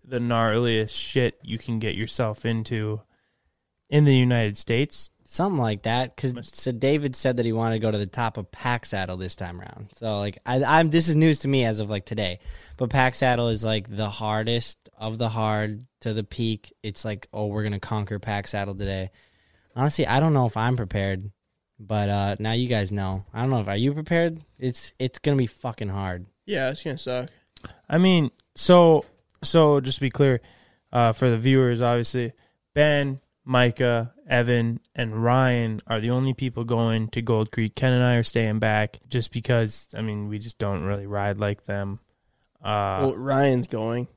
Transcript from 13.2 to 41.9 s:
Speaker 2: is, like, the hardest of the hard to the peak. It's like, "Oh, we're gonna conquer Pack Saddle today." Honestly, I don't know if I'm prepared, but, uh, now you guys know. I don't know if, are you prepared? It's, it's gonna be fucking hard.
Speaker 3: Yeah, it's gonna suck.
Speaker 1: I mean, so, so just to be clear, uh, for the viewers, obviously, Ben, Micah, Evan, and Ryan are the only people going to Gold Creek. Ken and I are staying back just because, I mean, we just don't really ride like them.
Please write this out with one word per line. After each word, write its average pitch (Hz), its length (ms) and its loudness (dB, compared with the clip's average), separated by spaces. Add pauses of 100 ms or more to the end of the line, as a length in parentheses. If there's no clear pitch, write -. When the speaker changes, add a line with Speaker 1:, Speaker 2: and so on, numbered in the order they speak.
Speaker 2:
is, 110 140 -2
like, 110 320 -2
the 104 140 -4
hardest 110 680 -4 (200)
of 110 200 -8
the 113 120 -2
hard 107 560 -2 (160)
to 110 120 -4
the 107 100 -4
peak. 113 500 -6 (100)
It's 104 220 -10
like, 107 280 -8
"Oh, 107 140 -4
we're 104 160 -4
gonna 104 160 -4
conquer 104 400 -6
Pack 101 280 -6
Saddle 101 280 -6
today." 95 340 -6 (680)
Honestly, 143 320 0
I 127 120 2
don't 156 140 4
know 131 120 4
if 110 120 -2
I'm 120 200 0
prepared, 98 540 -4 (480)
but, 104 300 -2
uh, 101 300 -2
now 107 140 -4
you 123 160 0
guys 101 220 0
know. 95 420 -4
I 113 80 -6
don't 131 80 0
know 127 120 0
if, 98 60 -4
are 98 80 -4
you 127 180 0
prepared? 165 480 -2 (180)
It's, - 400 -6
it's 127 200 -4
gonna 143 180 2
be 123 100 2
fucking 110 420 -8
hard. 95 360 -6 (200)
Speaker 3:
Yeah, 135 240 -4
it's 147 140 -10
gonna 143 160 -6
suck. 127 300 -6 (600)
Speaker 1:
I 156 80 2
mean, 175 320 6 (260)
so, 170 500 8 (380)
so 147 380 6
just 131 160 -4
to - 40 -6
be 131 100 0
clear, 135 280 2 (540)
uh, 117 200 6
for 127 160 2
the 113 80 2
viewers, 123 440 4
obviously, 120 500 0 (420)
Ben, 143 460 2 (240)
Micah, 120 680 2 (160)
Evan, 120 520 2 (160)
and 113 280 -4
Ryan 120 640 2
are 113 140 -2
the 113 100 -2
only 127 240 0
people 120 300 -4
going 113 460 0
to 120 120 -4
Gold 113 300 0
Creek. 110 240 -2
Ken 127 180 2
and 123 100 4
I 123 120 4
are 117 80 2
staying 110 340 0
back 107 500 0
just 120 240 -4
because, 117 640 -2
I 113 60 -6
mean, 104 280 -6
we 107 100 -6
just 113 180 -14
don't 101 260 -2
really 101 220 -4
ride 101 320 -2
like 104 280 -4
them. 101 340 -6 (640)